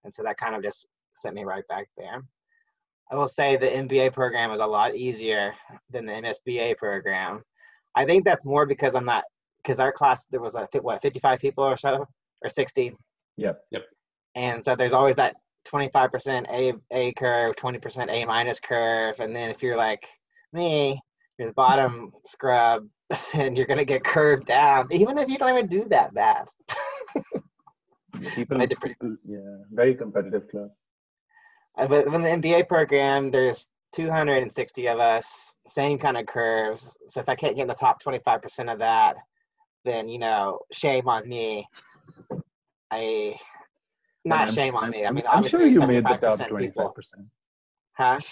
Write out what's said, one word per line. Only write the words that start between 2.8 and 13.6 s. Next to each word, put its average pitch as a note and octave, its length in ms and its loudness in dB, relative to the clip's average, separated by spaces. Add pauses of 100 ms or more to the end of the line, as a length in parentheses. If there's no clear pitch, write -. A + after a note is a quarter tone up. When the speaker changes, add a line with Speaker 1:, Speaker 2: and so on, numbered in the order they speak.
Speaker 1:
I - 20 -8
will C#3+ 140 0
say C#3 280 2
the C3 160 2
M C3+ 140 -4
B C3 140 2
A C3 100 4
program A#2+ 400 -2
is G#2+ 80 -4
a G#2+ 80 0
lot G#2+ 300 0
easier A2 580 -4 (360)
than A#2 160 -2
the G#2+ 60 -8
M A2+ 120 -8
S A2 200 -6
B B2 140 -4
A A2+ 160 0
program. G2 640 -4 (540)
I C3+ 100 2
think F3 200 4
that's E3 200 2
more C#3+ 220 2
because C3+ 300 0
I'm B2 80 0
not, A#2 180 0 (400)
'cause B2+ 160 -2
our C3 140 2
class, C3+ 340 2
there B2+ 140 -4
was, A#2 160 -8
a, G#2 100 -6 (140)
what, G#2+ 200 -4
fifty-five C3 380 0
people C#3 240 -2
or C3 140 2
so, C#3 280 -2 (380)
or A#2 60 -8
sixty? B2+ 480 -4 (400)
Speaker 2:
Yep. - 340 -6